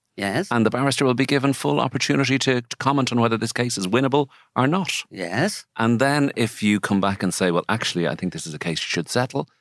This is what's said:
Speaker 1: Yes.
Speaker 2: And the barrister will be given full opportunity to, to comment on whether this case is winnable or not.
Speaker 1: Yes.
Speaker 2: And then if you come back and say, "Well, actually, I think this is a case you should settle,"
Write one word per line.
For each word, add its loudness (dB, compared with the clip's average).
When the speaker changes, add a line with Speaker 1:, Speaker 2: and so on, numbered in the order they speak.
Speaker 1:
Yes. -2
Speaker 2:
And 4
the 4
barrister 0
will 4
be 2
given 2
full 0
opportunity 0
to, 2
to -14
comment 0
on 2
whether 4
this -4
case -2
is -4
winnable 2
or 2
not. 0
Speaker 1:
Yes. -4
Speaker 2:
And 4
then 2
if -2
you 2
come 0
back -2
and -2
say, 0
"Well, 0
actually, -2
I -4
think -6
this -10
is -10
a -12
case -4
you -8
should -4
settle," -4